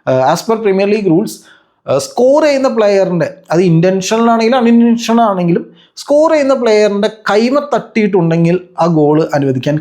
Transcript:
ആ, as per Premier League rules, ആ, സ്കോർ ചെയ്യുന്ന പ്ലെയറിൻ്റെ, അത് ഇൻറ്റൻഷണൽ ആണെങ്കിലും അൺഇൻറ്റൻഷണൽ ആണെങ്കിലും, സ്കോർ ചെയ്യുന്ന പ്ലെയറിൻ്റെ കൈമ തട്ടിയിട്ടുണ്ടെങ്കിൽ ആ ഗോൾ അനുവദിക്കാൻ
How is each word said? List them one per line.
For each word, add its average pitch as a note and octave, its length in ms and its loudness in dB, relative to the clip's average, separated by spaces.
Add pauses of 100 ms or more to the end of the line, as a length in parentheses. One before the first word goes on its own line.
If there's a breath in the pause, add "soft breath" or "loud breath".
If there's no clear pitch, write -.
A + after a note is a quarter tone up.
ആ, C3 260 0
as F3 60 -4 (100)
per A3 120 -2
Premier G3 260 0
League G#3 220 -2
rules, F#3 200 0 (580 soft breath)
ആ, C3 100 0
സ്കോർ C4+ 440 0
ചെയ്യുന്ന C4+ 260 0
പ്ലെയറിൻ്റെ, G3 680 0 (160)
അത് D#3+ 100 2
ഇൻറ്റൻഷണൽ F#3+ 680 0
ആണെങ്കിലും A3+ 280 0
അൺഇൻറ്റൻഷണൽ A#3 640 2
ആണെങ്കിലും, F#3 460 0 (300 soft breath)
സ്കോർ D4+ 340 0
ചെയ്യുന്ന C#4 240 0
പ്ലെയറിൻ്റെ G#3+ 540 0 (220)
കൈമ A#3+ 300 0 (140)
തട്ടിയിട്ടുണ്ടെങ്കിൽ F3+ 840 0 (200)
ആ E3 60 2
ഗോൾ D#3 480 2
അനുവദിക്കാൻ C#3 460 -2